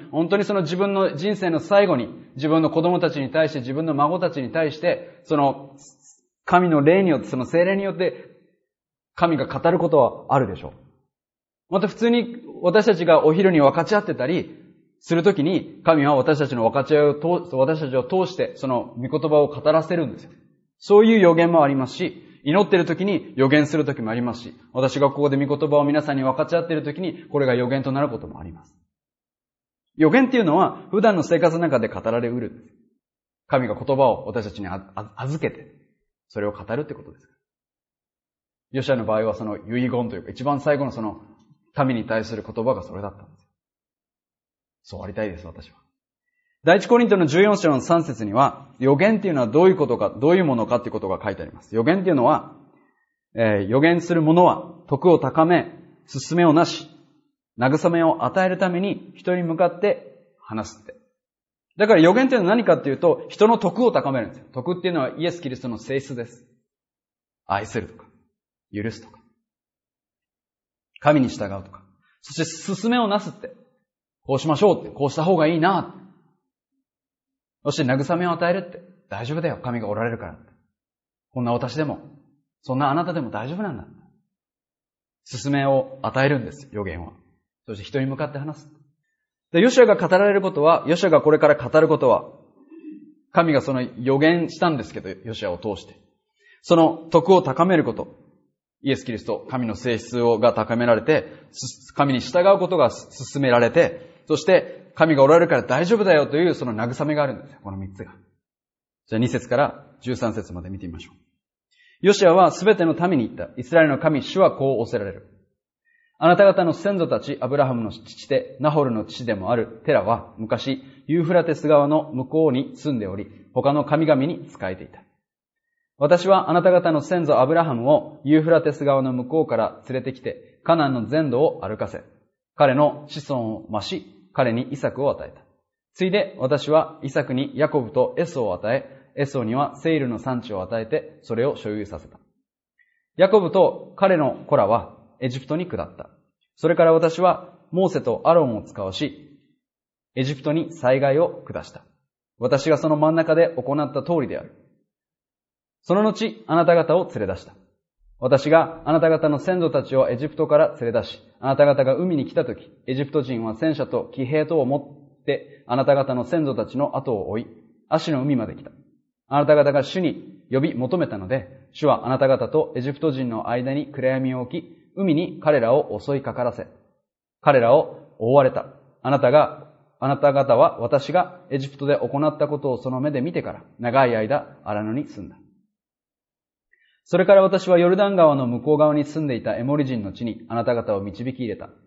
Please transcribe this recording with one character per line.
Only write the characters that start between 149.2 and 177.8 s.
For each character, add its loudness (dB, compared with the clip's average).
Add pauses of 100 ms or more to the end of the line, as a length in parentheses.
エ -4
ジ -6
プ -16
ト -2
に -4
災 0
害 0
を -2
下 -10
し -20
た。 -20 (540)
私 0
が 2
そ -2
の 2
真 2
ん 0
中 2
で 4
行 -6
っ -4
た -6
通 -2
り -6
で -8
あ -12
る。 -20 (1300)
そ 0
の 2
後、 -4
あ 0
な 4
た 6
方 2
を 0
連 -6
れ -6
出 -10
し -20
た。 -20 (640)
私 2
が 2
あ -2
な 4
た 4
方 2
の 0
先 -2
祖 0
た -2
ち -4
を 4
エ -2
ジ -6
プ -12
ト -2
か 2
ら 2
連 -4
れ -
出 0
し、 -14 (200)
あ -6
な 0
た 6
方 4
が 2
海 -2
に -2
来 -16
た 0
と -6
き、 -20 (160)
エ -4
ジ -4
プ -12
ト -2
人 -6
は -6
戦 -2
車 -6
と -4
騎 -4
兵 -2
と 0
を 2
持 -2
っ -16
て、 -6
あ -4
な 0
た 4
方 -2
の -4
先 -2
祖 -2
た -4
ち -10
の -2
後 -4
を -6
追 -4
い、 -8 (420)
ア 0
シ -4
の -2
海 0
ま -4
で -12
来 -18
た。 -20 (560)
あ 0
な 0
た 6
方 4
が 2
主 -6
に -6 (120)
呼 2
び -2
求 -4
め -2
た -10
の -10
で、 -8
主 -4
は 2
あ -4
な 0
た 2
方 0
と -2
エ -4
ジ -6
プ -10
ト 0
人 -6
の -8
間 -4
に -4
暗 -4
闇 -2
を -6
置 -10
き、 -20 (160)
海 2
に -4
彼 4
ら 2
を 0
襲 -4
い -6
か -8
か -4
ら -2
せ、 -12 (720)
彼 4
ら 6
を 2 (220)